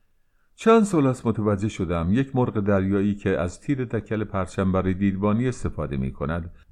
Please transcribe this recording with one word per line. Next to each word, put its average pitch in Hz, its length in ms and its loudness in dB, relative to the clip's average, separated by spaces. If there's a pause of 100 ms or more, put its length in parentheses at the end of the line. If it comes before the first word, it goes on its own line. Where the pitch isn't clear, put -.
(540)
چند 226 280 6
سال 170 240 2
است 123 200 -2
متوجه 104 420 2
شدم 85 420 -2
یک 135 260 0
مرغ 117 240 0
دریایی 98 540 2
که 95 240 -2
از 87 220 -4
تیر 131 240 -4
دکل 107 400 -4
پرچم 95 480 -2
برای 92 220 0
دیدبانی 101 540 0
استفاده 76 480 -6
می‌کند، 73 540 -4 (220)